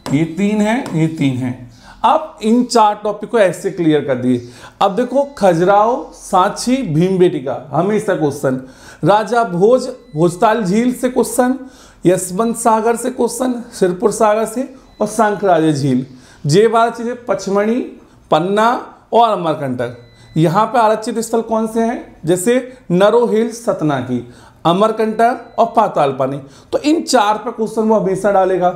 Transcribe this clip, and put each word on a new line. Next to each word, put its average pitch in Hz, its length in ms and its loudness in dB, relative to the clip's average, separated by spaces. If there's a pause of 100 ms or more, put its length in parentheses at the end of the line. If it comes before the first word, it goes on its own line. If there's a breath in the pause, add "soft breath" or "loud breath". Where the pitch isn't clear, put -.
ये 147 200 0
तीन 202 340 -2
हैं, 220 320 -4
ये 160 160 0
तीन 143 280 -2
हैं। 123 340 -8 (340 loud breath)
अब 311 380 0
इन 233 200 2
चार 214 320 2
topic 208 340 -8
को 233 100 2
ऐसे 185 320 0
clear 151 300 2
कर 135 140 -2
दिए। 120 320 -2 (340 loud breath)
अब 190 140 2
देखो 254 280 0 (140)
खजुराहो, 202 800 2
सांची, 208 600 0 (100)
भीमबेटका, 156 720 0 (140)
हमेशा 190 440 0
question। 139 460 -2 (420 loud breath)
राजा 208 420 2
भोज, 208 420 2 (280)
भोजताल 208 480 2
झील 226 300 0
से 254 160 -4
question, 254 480 0 (480 loud breath)
यशवंत 180 520 0
सागर 220 380 2
से 247 160 -6
क्वेश्चन, 247 500 -4 (100)
सिरपुर 185 400 0
सागर 214 340 0
से 247 280 -6 (280 loud breath)
और 214 60 0
शंकराज 190 640 2
झील। 131 340 0 (400 loud breath)
जैव 214 320 4
आरक्षित 233 520 -2
पचमढ़ी, 202 500 -2 (520 loud breath)
पन्ना 202 400 2 (420)
और 226 160 4
अमरकंटक। 135 680 -4 (400 soft breath)
यहाँ 170 280 2
पे 233 140 0
आरक्षित 220 400 0
स्थल 226 240 -2
कौन 220 240 -2
से 226 160 -2
हैं? 247 420 -8
जैसे 240 520 0 (140)
नरो 214 360 4
हिल 220 260 0
सतना 151 480 -2
की, 120 260 -6 (380 loud breath)
अमरकंटक 220 920 0
और 226 60 2 (100)
पाताल 175 360 2
पानी। 135 260 -4 (340 loud breath)
तो - 80 0
इन 302 240 0
चार 214 340 2
पे 233 140 -10
क्वेश्चन 220 300 -4
वो 220 140 2
हमेशा 190 360 0
डालेगा। 185 440 2